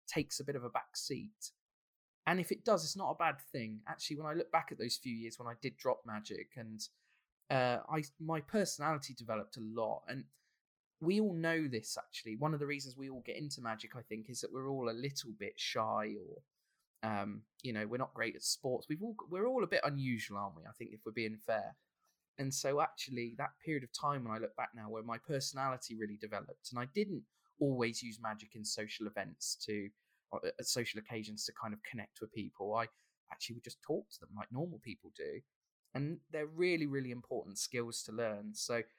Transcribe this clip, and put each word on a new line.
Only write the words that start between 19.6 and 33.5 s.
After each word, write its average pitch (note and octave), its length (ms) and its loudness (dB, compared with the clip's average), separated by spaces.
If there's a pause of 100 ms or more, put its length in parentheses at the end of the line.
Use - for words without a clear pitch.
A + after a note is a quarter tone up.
a - 20 -2
bit - 160 4
unusual, B2+ 540 0
aren't G2+ 180 -4
we? D#2+ 80 -16
I G#2 80 -12
think, A2 220 -10
if G#2+ 120 -14
we're A2+ 60 -4
being A2 240 0 (100)
fair. G#2+ 300 2 (600)
And C3+ 160 0
so C#3+ 260 4
actually B2 580 0
that C#3 120 0 (160)
period D3+ 180 2
of A#2+ 80 -12
time C#3+ 320 0
when A2+ 100 -2
I A2 60 -2
look A2 160 -2
back B2 180 -2
now A2 160 -8
where A2 140 -4
my A2+ 140 -2
personality C3+ 840 0
really G#2 220 0
developed, G#2+ 500 -6
and B2 80 -2
I B2 160 0
didn't G3+ 280 2 (360)
always B2 420 4
use A2+ 220 -8
magic G#2+ 320 -4
in G#2+ 80 -8
social G#2+ 420 -2
events G2+ 600 -2
to, G#2 240 -2 (420)
or G2+ 140 -2
at - 200 -2
social - 340 2
occasions G#2+ 460 -6
to - 60 -2 (100)
kind G#2+ 120 -4
of G#2+ 100 -12
connect - 380 -8
with A2 120 -8
people. G#2 420 -2
I A2+ 120 2 (420)
actually - 260 -8